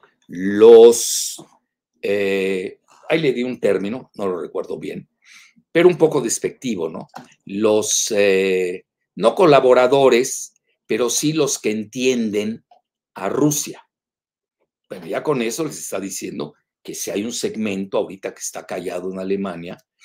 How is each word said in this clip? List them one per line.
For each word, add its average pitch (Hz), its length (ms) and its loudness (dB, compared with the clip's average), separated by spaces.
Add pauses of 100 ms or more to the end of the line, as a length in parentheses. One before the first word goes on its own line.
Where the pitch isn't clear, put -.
(260)
los, 110 1080 6 (680)
eh, 98 800 -2 (280)
ahí 160 120 0
le 147 120 0
di 120 120 -4
un 127 160 -8
término, 101 540 -2
no 101 120 -6
lo 90 140 -4
recuerdo 80 400 -10
bien, - 280 -12 (600)
pero 170 180 4
un 180 80 4
poco 151 240 2
despectivo, 107 680 -6
¿no? 82 180 -14 (380)
Los, 107 640 0
eh, 95 760 0 (280)
no 202 220 2
colaboradores, 127 1200 4 (320)
pero 117 220 -2
sí 147 240 -2
los 147 280 -2
que - 100 -4
entienden 110 920 -4 (500)
a 95 140 -8
Rusia. - 600 -2 (1000)
Bueno, 87 180 -16
ya 131 160 -6
con 139 180 -2
eso 113 240 -4
les 151 140 -10
está - 220 -10
diciendo - 540 -10 (280)
que - 140 -14
si - 160 -8
hay 101 100 -4
un 117 100 -8
segmento 104 680 -6
ahorita 95 360 -8
que - 60 -20
está - 260 -14
callado 90 460 -8
en 95 80 -10
Alemania, 92 580 -6 (260)